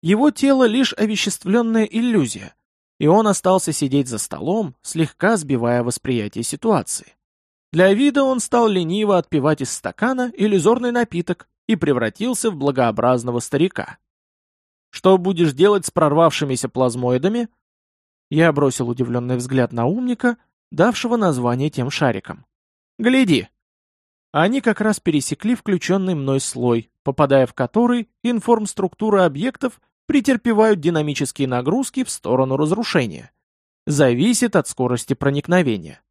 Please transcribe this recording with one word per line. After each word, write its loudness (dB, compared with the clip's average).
Его 4
тело — 2
лишь 0
овеществлённая 0
иллюзия, -2
и 0
он 6
остался 2
сидеть 0
за -8
столом, -6
слегка -2
сбивая 0
восприятие -4
ситуации. -4
Для 4
вида 2
он 0
стал 0
лениво 0
отпивать 0
из -6
стакана -4
иллюзорный 2
напиток -4
и 0
превратился -2
в -8
благообразного 0
старика. -4
«Что 2
будешь 0
делать 2
с -8
прорвавшимися 0
плазмоидами?» -2
Я 2
бросил 0
удивлённый -2
взгляд -2
на -2
умника, -2
давшего 0
название 0
тем -4
шарикам. -4
«Гляди!» 2
Они 2
как -2
раз 0
пересекли -2
включённый -2
мной -2
слой, -2
попадая 4
в -10
который 0
информструктуры 0
объектов — -2
претерпевают 2
динамические -2
нагрузки -2
в -6
сторону 0
разрушения. -2
Зависит 2
от 0
скорости -2
проникновения. -2